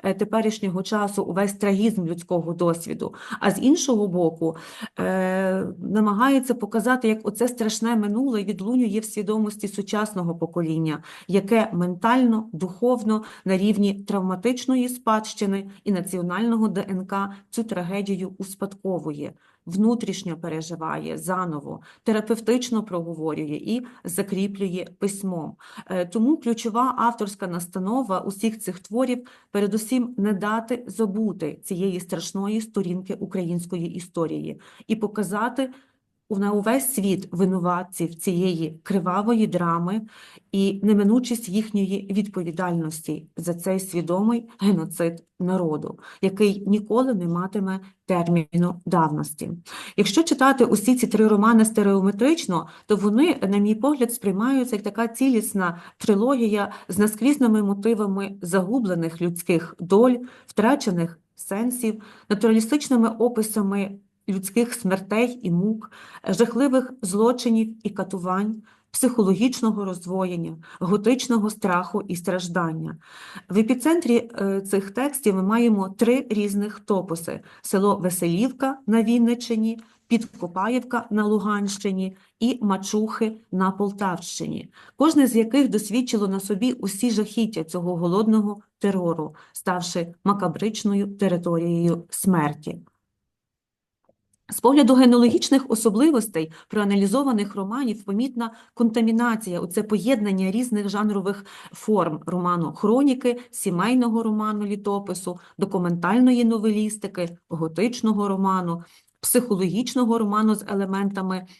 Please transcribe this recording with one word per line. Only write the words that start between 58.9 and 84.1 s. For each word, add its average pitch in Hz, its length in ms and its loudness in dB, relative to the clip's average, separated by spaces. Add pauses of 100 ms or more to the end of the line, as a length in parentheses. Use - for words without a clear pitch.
людських 170 580 -2
доль, 208 360 6 (320)
втрачених 202 720 0 (160)
сенсів, 220 680 -4 (260)
натуралістичними 226 800 4
описами 214 920 -2 (300)
людських 196 440 -2
смертей 214 680 -2
і 185 80 -2
мук, 208 400 0 (360)
жахливих 247 760 2
злочинів 226 800 0
і 202 60 -4
катувань, 190 720 -4 (300)
психологічного 208 920 0
роздвоєння, 175 720 -6 (220)
готичного 214 680 2
страху 185 580 -2
і 180 80 -4
страждання. 170 800 -4 (520)
В 185 80 0
епіцентрі, 240 720 2 (120)
е, 196 200 0
цих 196 300 -2
текстів 247 440 0
ми 190 80 0
маємо 208 460 4
три 247 400 2
різних 208 500 -2
топоси: 175 600 -4 (220)
село 202 340 2
Веселівка 196 800 0 (100)
на 220 160 4
Вінниччині, 233 760 0 (280)
Підкопаївка 226 1040 -2
на 208 140 0
Луганщині 202 920 -2 (220)
і 247 220 0
Мачухи 214 760 -2 (140)
на 185 200 2
Полтавщині, 196 960 -6 (260)